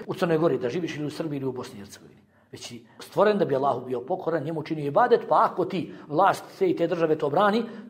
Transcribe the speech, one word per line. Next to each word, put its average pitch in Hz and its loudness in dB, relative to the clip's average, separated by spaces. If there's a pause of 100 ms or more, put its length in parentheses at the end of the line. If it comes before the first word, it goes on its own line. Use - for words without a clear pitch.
u 185 -4
Crnoj 170 2
Gori 156 2
da 120 -2
živiš 165 -6
ili 151 -4
u 143 -4
Srbiji 147 -6
ili 131 -4
u 127 -4
Bosni 120 -10
i - -
Hercegovini. - -20 (300)
Već - -14
si 117 -16 (140)
stvoren 202 2
da 170 2
bi 139 0
Allahu 127 0
bio 123 -4
pokoran, 170 -4
njemu 156 -4
činio 151 -6
ibadet, 233 4
pa 170 6
ako 185 -2
ti 180 -6 (140)
vlast 165 2 (160)
te 190 2
i 160 2
te 170 0
države 160 2
to 156 0
brani, 202 4 (260)